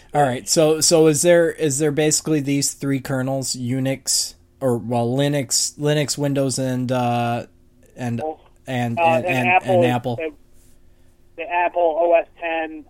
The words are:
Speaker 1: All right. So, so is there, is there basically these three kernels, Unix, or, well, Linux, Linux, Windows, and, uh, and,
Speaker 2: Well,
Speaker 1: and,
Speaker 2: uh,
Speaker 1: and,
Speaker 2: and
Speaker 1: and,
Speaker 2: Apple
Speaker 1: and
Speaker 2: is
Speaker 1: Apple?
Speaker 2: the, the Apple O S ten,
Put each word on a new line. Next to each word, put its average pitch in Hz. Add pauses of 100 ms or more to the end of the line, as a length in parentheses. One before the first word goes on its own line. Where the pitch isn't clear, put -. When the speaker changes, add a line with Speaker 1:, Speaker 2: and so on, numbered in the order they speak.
(140)
Speaker 1:
All 147
right. 127
So, 156
so 160
is 147
there, 170
is 147
there 151
basically 151
these 139
three 139
kernels, 135
Unix, 131 (260)
or, 123
well, 117
Linux, 139
Linux, 147
Windows, 139
and, 127
uh, 120 (500)
and, 120
Speaker 2:
Well, 156 (240)
Speaker 1:
and, 120
Speaker 2:
uh, -
Speaker 1:
and, -
Speaker 2:
and -
Speaker 1:
and, 123
Speaker 2:
Apple -
Speaker 1:
and 131
Speaker 2:
is 123
Speaker 1:
Apple? 120
Speaker 2:
the, 113 (1040)
the 165
Apple 175
O 170
S 165 (140)
ten, 160